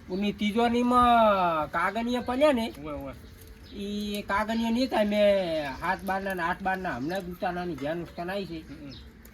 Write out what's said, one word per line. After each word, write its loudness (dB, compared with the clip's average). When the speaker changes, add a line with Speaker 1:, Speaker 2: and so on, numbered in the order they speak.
Speaker 1:
ઉની -2
તિજોરીમાં 4
કાગળિયા -2
પડ્યા 2
ને? -2
Speaker 2:
ઉવે, -8
ઉવે. -10
Speaker 1:
ઈ -6
કાગળિયા 0
નહીં 2
થાય. 2
મેં 2
સાત -2
બારના -2
ને -2
આઠ -2
બારના -2
હમણાં -4
જ -10
ઉતારવાની -4
ઝેરોક્ષ -6
કરાવી -6
છે. -10
Speaker 2:
હમ. -16